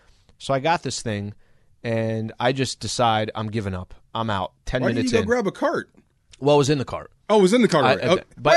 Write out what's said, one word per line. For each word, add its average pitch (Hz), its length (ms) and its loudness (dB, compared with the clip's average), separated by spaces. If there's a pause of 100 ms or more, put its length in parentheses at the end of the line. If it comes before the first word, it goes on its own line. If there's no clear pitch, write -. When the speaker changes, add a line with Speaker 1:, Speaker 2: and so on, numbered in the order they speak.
(380)
Speaker 1:
So - 160 -4
I 135 60 0
got 165 240 -2
this 127 180 -8
thing, 104 300 -6 (500)
and 113 560 -4
I 123 140 0
just 135 260 -4
decide 110 560 0
I'm 107 140 -6
giving 101 260 -6
up. 90 200 -12 (200)
I'm 113 160 -4
out. 95 220 -4 (120)
Ten 127 180 -2
Speaker 2:
Why - 60 0
Speaker 1:
minutes 247 220 -2
Speaker 2:
didn't - 20 -4
you 226 60 2
go - 40 2
Speaker 1:
in. 240 200 -2
Speaker 2:
grab 202 60 -2
a - 40 -2
cart? 285 380 -4 (480)
Speaker 1:
Well, 147 180 4
it - 20 6
was 139 120 2
in 151 80 2
the 127 60 -4
cart. - 260 -10 (200)
Speaker 2:
Oh, 214 80 6
it 202 40 8
was 185 120 6
in 254 80 4
the 196 60 4
cart 147 180 4
Speaker 1:
I, 131 60 4
Speaker 2:
already. 127 160 0
Speaker 1:
I, 165 40 6
Speaker 2:
Oh, 190 60 4 (180)
Speaker 1:
but 131 200 2